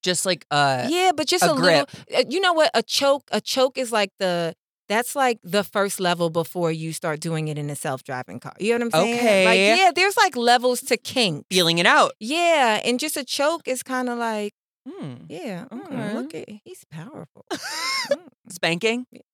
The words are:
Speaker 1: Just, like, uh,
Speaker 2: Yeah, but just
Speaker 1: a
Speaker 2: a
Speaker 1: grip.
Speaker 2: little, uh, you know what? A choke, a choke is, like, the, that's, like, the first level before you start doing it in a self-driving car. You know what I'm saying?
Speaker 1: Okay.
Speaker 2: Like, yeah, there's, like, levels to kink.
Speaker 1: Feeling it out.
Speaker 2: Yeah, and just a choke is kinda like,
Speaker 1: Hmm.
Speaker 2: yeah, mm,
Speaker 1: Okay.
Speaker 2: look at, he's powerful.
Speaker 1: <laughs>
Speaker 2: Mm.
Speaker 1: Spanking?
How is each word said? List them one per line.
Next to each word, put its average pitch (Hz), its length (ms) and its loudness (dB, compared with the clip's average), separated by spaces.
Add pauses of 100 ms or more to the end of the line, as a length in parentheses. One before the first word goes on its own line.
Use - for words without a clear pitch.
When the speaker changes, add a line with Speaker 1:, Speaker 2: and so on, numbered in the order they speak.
Speaker 1:
Just, 180 220 -2
like, 185 260 -2
uh, 139 380 2
Speaker 2:
Yeah, 359 260 2
but - 120 -4
just 359 160 2
Speaker 1:
a 180 80 4
Speaker 2:
a 302 40 2
Speaker 1:
grip. 160 340 4 (200)
Speaker 2:
little, - 100 -2
uh, 262 100 4
you 302 100 -2
know 370 140 2
what? 311 200 4
A 226 100 2
choke, 277 480 0
a 208 100 -2
choke 262 360 0
is, 247 140 -4
like, 208 280 0
the, 170 340 -2 (340)
that's, 226 280 -2
like, 254 280 2
the 196 200 0
first 202 360 -2
level 175 300 0
before 165 420 -2
you 160 220 -6
start 156 260 -6
doing 160 280 -4
it 151 100 -6
in 147 120 -6
a 143 60 -8
self-driving 127 640 -8
car. - 200 -16
You 226 180 0
know 240 80 -2
what 226 100 -2
I'm 160 60 6
saying? 233 160 0
Speaker 1:
Okay. 208 280 4
Speaker 2:
Like, 196 340 6
yeah, 370 140 6
there's, 381 240 2
like, 403 200 2
levels 240 440 2
to - 160 -2
kink. 185 520 -2
Speaker 1:
Feeling 170 300 2
it 180 80 6
out. 254 320 6
Speaker 2:
Yeah, 285 680 2
and 240 140 0
just 302 180 -4
a 285 80 -6
choke 302 420 -2
is 254 160 -4
kinda 254 320 -4
like, 220 380 -4 (340)
Speaker 1:
Hmm. 262 280 -12 (120)
Speaker 2:
yeah, 220 440 -10
mm, 277 160 -12
Speaker 1:
Okay. 226 260 -6
Speaker 2:
look 262 220 -8
at, - 120 -12 (160)
he's 370 280 -20
powerful. 165 580 -18
Speaker 1:
<laughs> - 60 -4 (560)
Speaker 2:
Mm. 359 160 -6 (220)
Speaker 1:
Spanking? 196 580 -2 (260)